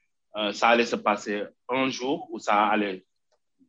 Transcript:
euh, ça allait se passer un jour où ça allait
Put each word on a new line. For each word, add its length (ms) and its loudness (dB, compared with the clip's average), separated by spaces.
euh, 160 -2
ça 180 2
allait 160 4
se 120 -4
passer 460 -2
un 200 0
jour 420 -4
où 80 -8
ça 280 2
allait 380 0